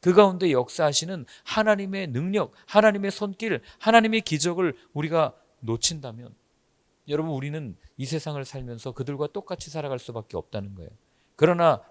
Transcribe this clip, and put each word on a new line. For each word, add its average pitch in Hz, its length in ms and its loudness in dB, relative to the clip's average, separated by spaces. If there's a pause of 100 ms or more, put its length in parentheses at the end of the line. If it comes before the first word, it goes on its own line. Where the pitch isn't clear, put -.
그 180 100 4
가운데 185 380 6
역사하시는 147 720 0 (200)
하나님의 196 640 0
능력, 160 440 -2 (140)
하나님의 202 460 4
손길, 202 480 -4 (180)
하나님의 220 440 4
기적을 170 520 0 (180)
우리가 156 420 0 (260)
놓친다면 120 760 -6 (720)
여러분, 151 240 -2
우리는 143 440 -8 (200)
이 135 80 -8
세상을 147 400 -6
살면서 123 480 -12
그들과 143 360 -6
똑같이 - 420 -10
살아갈 143 280 -6
수밖에 113 380 -10
없다는 101 380 -8
거예요. 87 160 -16 (460)
그러나 165 440 4 (100)